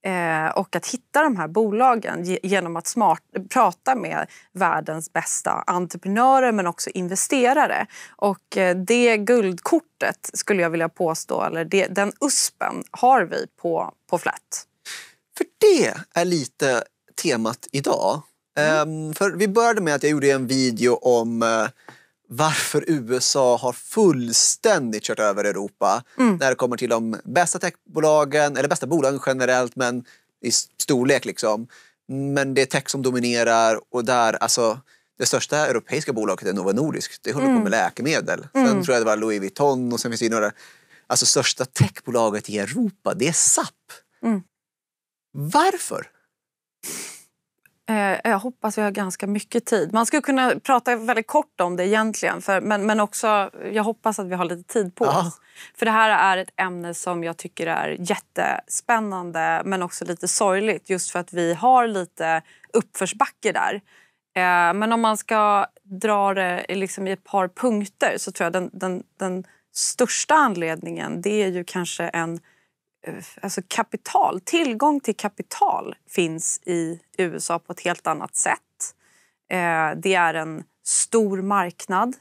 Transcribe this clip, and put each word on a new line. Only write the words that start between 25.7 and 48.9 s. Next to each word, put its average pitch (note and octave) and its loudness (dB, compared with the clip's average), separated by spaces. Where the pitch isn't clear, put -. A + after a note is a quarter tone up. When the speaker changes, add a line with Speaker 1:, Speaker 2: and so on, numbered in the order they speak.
Speaker 1:
Mm. A3 4
Speaker 2:
när C#3 2
det B2+ 2
kommer B2 -2
till A#2+ -4
de A2+ 0
bästa E3+ 0
techbolagen, D3+ 2
eller C3+ 0
bästa D#3 -2
bolagen C#3 0
generellt, B2+ 0
men B2 -2
i A#2+ -4
s-, - 0
storlek B2+ 2
liksom. A2 -2
Men C#3 -2
det C3+ 4
är C3 4
tech - -4
som C#3 -4
dominerar A#2 2
och A#2+ -2
där, A#2 4
alltså, A#2 0
det B2+ -2
största C#3 0
europeiska C3 -4
bolaget G#2 -4
är F#2 -2
Novo G2 -2
Nordisk. - -4
Det G#2+ -4
håller B3+ -2
på C4+ 4
Speaker 1:
Mm. A3+ 2
Speaker 2:
med G2+ -2
läkemedel. - -2
Sen C4+ 4
Speaker 1:
Mm. G3+ 2
Speaker 2:
tror C3 2
jag A#2 2
det A2 2
var G#2+ 2
Louis G#2+ -2
Vuitton B2+ 0
och A2+ -2
sen A#2+ -4
finns A2+ -6
det A#2+ 0
ju A2 0
några. G#2+ 0
Alltså, B2 0
största - 0
techbolaget A2+ 0
i G#2 -2
Europa, C3+ -4
det C3+ 0
är E3+ 0
sap. - 2
Speaker 1:
Mm. G#3+ 0
Speaker 2:
Varför? D4 0
Speaker 1:
Eh, G3+ 0
jag G3 2
hoppas A3 -6
vi G#3+ -2
har G#3 0